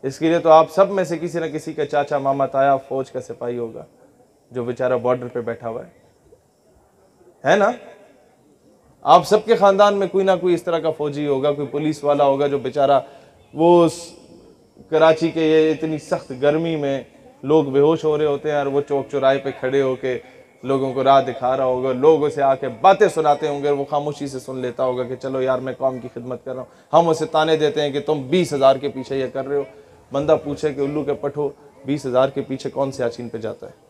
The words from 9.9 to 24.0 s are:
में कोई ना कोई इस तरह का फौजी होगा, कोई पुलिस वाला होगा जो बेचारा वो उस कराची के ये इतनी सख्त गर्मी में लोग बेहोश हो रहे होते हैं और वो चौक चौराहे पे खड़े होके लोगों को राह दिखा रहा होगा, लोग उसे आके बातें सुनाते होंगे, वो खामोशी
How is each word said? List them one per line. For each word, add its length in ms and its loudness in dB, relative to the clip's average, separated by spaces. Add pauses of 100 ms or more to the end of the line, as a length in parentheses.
में 140 -2
कोई 160 0
ना 120 2
कोई 180 0
इस 100 -4
तरह 160 -2
का 100 -2
फौजी 360 -4
होगा, 260 0
कोई 140 -4
पुलिस 380 -4
वाला 200 2
होगा 240 2
जो 100 -2
बेचारा 440 0 (520)
वो 300 6
उस 140 -2 (920)
कराची 400 4
के 200 0
ये 200 4
इतनी 300 -4
सख्त 340 -6
गर्मी 420 0
में 300 -4 (360)
लोग 300 2
बेहोश 320 2
हो 120 0
रहे 100 0
होते 240 -2
हैं 60 -2
और 120 -2
वो 120 0
चौक 260 -4
चौराहे 320 0
पे 140 -6
खड़े 280 -2
होके 340 -2 (500)
लोगों 300 -2
को 80 -2
राह 180 6
दिखा 340 -2
रहा 120 0
होगा, 260 -2
लोग 300 4
उसे 200 -2
आके 260 0 (140)
बातें 260 6
सुनाते 400 0
होंगे, 220 -2
वो 140 -2
खामोशी 440 -6